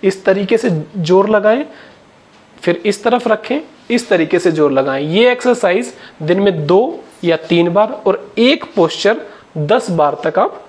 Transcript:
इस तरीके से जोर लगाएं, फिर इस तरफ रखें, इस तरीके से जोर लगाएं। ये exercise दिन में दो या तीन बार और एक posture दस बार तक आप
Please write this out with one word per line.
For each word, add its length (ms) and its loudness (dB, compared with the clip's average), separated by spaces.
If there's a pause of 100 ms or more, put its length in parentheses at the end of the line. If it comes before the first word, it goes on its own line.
इस 200 -2
तरीके 340 2
से 260 -2 (120)
जोर 320 2
लगाएं, 360 2 (960)
फिर 240 -2
इस 180 -4
तरफ 240 0
रखें, 320 -2 (300)
इस 180 -2
तरीके 300 0
से 140 0
जोर 200 2
लगाएं। 300 0
ये 300 2
exercise 640 -2 (280)
दिन 180 0
में 260 0
दो 340 2 (240)
या 120 2
तीन 360 0
बार 340 0
और 320 -2
एक 260 2 (120)
posture 400 0 (420)
दस 320 0
बार 340 0
तक 140 -2
आप 300 -2